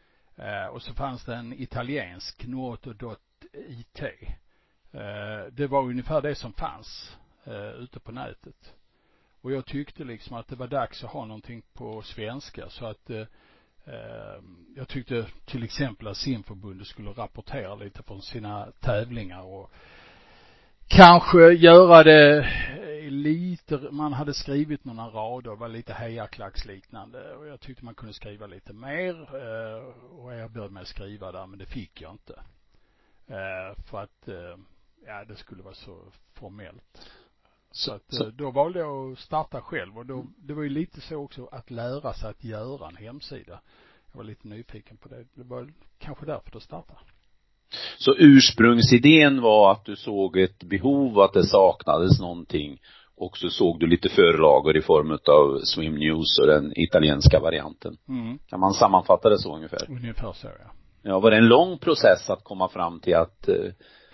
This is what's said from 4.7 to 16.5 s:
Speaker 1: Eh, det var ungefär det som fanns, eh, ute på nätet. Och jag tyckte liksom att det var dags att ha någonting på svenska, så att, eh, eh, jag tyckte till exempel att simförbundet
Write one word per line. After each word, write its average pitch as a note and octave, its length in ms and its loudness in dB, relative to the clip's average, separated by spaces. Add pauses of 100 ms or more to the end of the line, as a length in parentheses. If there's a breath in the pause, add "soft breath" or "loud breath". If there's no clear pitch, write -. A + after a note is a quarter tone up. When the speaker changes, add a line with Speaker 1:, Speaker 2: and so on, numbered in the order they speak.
Speaker 1:
Eh, G#2 600 -16
det C#3 160 -8
var C3+ 160 -2
ungefär B2+ 380 -6
det C#3+ 140 -8
som A#2+ 180 -16
fanns, - 640 -16 (260)
eh, G#2+ 260 -16
ute A#2+ 300 -20
på - 120 -20
nätet. - 640 -20 (680)
Och B2+ 100 -10
jag C3+ 140 -8
tyckte C#3+ 380 -12
liksom A#2+ 340 -16
att A2+ 100 -16
det C3 80 -16
var B2 120 -14
dags B2+ 360 -10
att - 60 -16
ha C3+ 160 -16
någonting A2 360 -20 (120)
på A2 280 -16
svenska, A#2 680 -16
så - 160 -18
att, - 240 -18
eh, A2 100 -12 (640)
eh, G#2 560 -20 (340)
jag C3 120 -16
tyckte B2 400 -10 (180)
till A#2+ 180 -12
exempel A2+ 440 -10
att G2 100 -14
simförbundet G2+ 720 -12